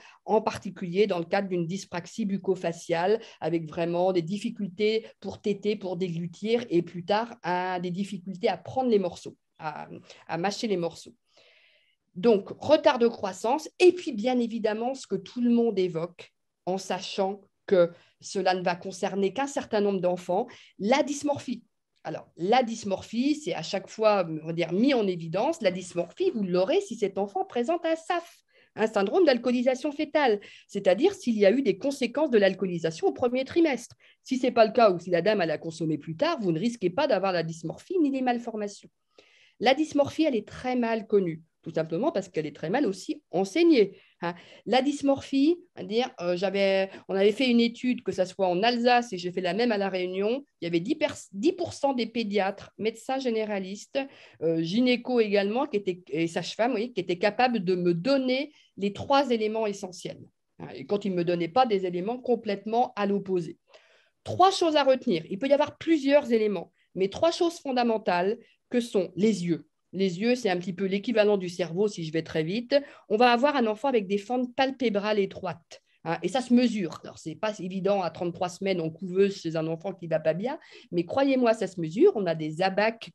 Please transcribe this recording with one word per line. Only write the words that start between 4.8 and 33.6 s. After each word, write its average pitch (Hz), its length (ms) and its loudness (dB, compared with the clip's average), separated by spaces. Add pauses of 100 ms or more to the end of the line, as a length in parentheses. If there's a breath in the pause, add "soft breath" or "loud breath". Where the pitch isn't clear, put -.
pour - 220 -12
téter, 208 340 -2
pour 185 220 -6
déglutir, 180 720 -4
et 170 140 2
plus 175 200 -10
tard, 220 400 -2
un, 180 360 -2
des 180 120 -4
difficultés 196 560 -6
à 190 80 2
prendre 254 340 -4
les 220 80 6
morceaux, 175 380 -2 (240)
à, 151 300 -10 (380 loud breath)
à 165 100 -6
mâcher 196 300 -4
les 196 100 0
morceaux. - 360 -6 (1040 soft breath)
Donc, 202 340 4 (100)
retard 294 400 4
de 233 80 4
croissance, 233 600 -2 (120)
et 359 120 10
puis 349 200 -8
bien 247 260 0
évidemment, 226 560 -2
ce 269 140 -14
que 196 80 -4
tout 190 260 -8
le 240 80 2
monde 233 300 4
évoque, 175 520 -4 (360)
en 185 100 -2
sachant 190 640 -4 (240)
que 175 240 4 (320 loud breath)
cela 185 320 0
ne 185 80 -2
va 175 140 -2
concerner 190 580 -4
qu'un 269 140 -4
certain 233 340 -2
nombre 202 180 0
d'enfants, 180 460 -2 (320 loud breath)
la 247 240 2
dysmorphie. 285 640 -4 (400)
Alors, - 340 -10
la 202 240 2
dysmorphie, 226 720 -4
c'est 185 220 -4
à 156 80 -8
chaque 190 260 -6
fois, 208 380 2 (160)
on - 20 -16
va 165 80 -6
dire, 165 200 -2
mis 247 200 2
en 220 140 2
évidence. 180 560 -2
La 185 80 4
dysmorphie, 180 640 -4
vous 220 80 -2
l'aurez 190 380 2
si 302 140 -10
cet 196 220 -4
enfant 208 280 -4
présente 311 380 -2
un 320 120 0
saf, 339 480 -6 (320 soft breath)
un 208 100 2
syndrome 220 400 2
d'alcoolisation 254 680 2
fœtale, 294 480 0 (280 loud breath)
c'est-à-dire 196 480 2
s'il 220 240 -2
y 202 80 8
a 190 40 10
eu 269 120 2
des 185 160 0
conséquences 277 500 -2
de 240 80 4
l'alcoolisation 190 720 2
au 339 40 4
premier 254 320 -2
trimestre. 277 520 0 (260 soft breath)